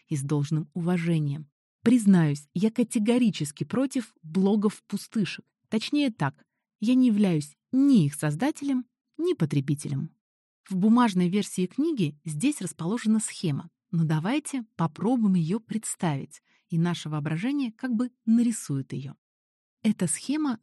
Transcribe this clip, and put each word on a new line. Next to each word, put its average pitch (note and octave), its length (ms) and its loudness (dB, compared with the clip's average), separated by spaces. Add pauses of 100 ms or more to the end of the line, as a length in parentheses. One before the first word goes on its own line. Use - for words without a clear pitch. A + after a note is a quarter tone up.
и D#3+ 80 -2
с C3+ 60 -4
должным D3 520 -2
уважением. E3 720 -2 (340)
Признаюсь, F#3+ 680 4
я G#3+ 200 0
категорически A3+ 920 0
против B3+ 480 -4 (100)
блогов-пустышек. G3 1200 -2 (220)
Точнее C#4 420 -2
так, - 340 -4 (360)
я A#3+ 140 2
не B3+ 120 6
являюсь G3 500 2 (160)
ни C4 320 6
их C#3+ 100 -2
создателем, B3+ 720 -2 (320)
ни F4 160 0
потребителем. D3 800 -2 (580)
В F#3+ 80 -4
бумажной G3+ 520 4
версии F#3 380 -2
книги A#3+ 580 -2
здесь E3 360 -2
расположена G#3+ 600 -2
схема, - 500 -6 (220)
но E3 120 2
давайте A3 720 -2
попробуем F#3+ 600 0
ее F3 240 0
представить, - 840 -6 (260)
и E3 100 -2
наше E3+ 300 -2
воображение F3+ 640 -4
как B3 220 -6
бы B3 160 -2 (160)
нарисует A3 680 0
ее. C3+ 220 -10 (720)
Это G#3+ 240 0
схема C#4+ 540 -2